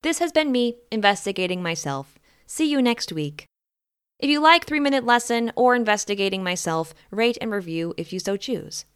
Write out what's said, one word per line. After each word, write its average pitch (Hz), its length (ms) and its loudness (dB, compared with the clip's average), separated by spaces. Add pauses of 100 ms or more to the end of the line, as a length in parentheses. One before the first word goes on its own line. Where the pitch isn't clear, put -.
This 320 160 0
has 339 120 0
been 311 220 2
me 240 240 2 (140)
investigating 190 720 0
myself. 147 560 -6 (280)
See 311 220 -2
you 285 140 2
next 240 300 0
week. 151 340 -8 (720)
If 277 100 -2
you 294 120 4
like 330 260 6
Three 302 140 0
Minute 277 260 2
Lesson 233 500 2
or 247 180 4
Investigating 202 720 0
Myself, 165 480 -2 (180)
rate 233 300 0
and 226 100 -4
review 170 460 -4
if 165 160 -8
you 185 60 -6
so 196 180 -2
choose. 196 480 -8 (120)